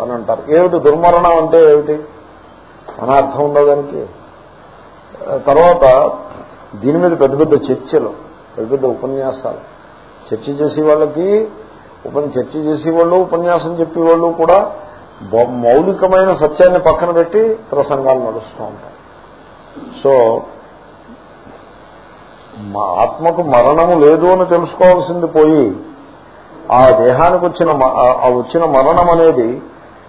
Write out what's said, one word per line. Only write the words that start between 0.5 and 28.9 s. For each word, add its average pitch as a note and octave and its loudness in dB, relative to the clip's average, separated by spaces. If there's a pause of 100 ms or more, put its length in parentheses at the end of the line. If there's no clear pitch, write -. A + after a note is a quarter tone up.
ఏమిటి F3 2
దుర్మరణం E3+ 4
అంటే D#3+ 4
ఏమిటి? D3 0 (1080)
మన A#2+ -6
అర్థం C#3 0
ఉందా D3 2
దానికి? C#3+ -2 (1300)
తర్వాత C#3+ 2 (600)
దీని B2 -2
మీద F3 0
పెద్ద C#3 0
పెద్ద D#3 2
చర్చలు, C3 -4 (460)
పెద్ద A2+ -6
పెద్ద C3 -4
ఉపన్యాసాలు. C3 -8 (760)
చర్చ A2 -10
చేసే D3 -4
వాళ్ళకి, D#3 0 (580)
ఉపన్-, C3+ -6
చర్చ B2 -8
చేసేవాళ్ళు, D#3+ -2
ఉపన్యాసం E3+ -2
చెప్పేవాళ్ళు E3 0
కూడా E3+ 0 (500)
బ-, A2 0
మౌలికమైన F3+ 0
సత్యాన్ని E3+ 2
పక్కన D#3+ 0
పెట్టి G#3 0
ప్రసంగాలు C3+ -2
నడుస్తూ A2+ -10
ఉంటాయి. G#2 -18 (880)
So, A#2+ 0 (2250)
మా G2+ -8
ఆత్మకు B2 -4
మరణము D#3 2
లేదు D#3 4
అని F#3 2
తెలుసుకోవాల్సింది F3 0
పోయి, D3+ 2 (960)
ఆ B2+ 6
దేహానికి C#3+ 2
వచ్చిన E3 -2
మ-, C3 0
ఆ, B2+ 2
ఆ C3 2
వచ్చిన B2 -2
మరణం D#3+ 2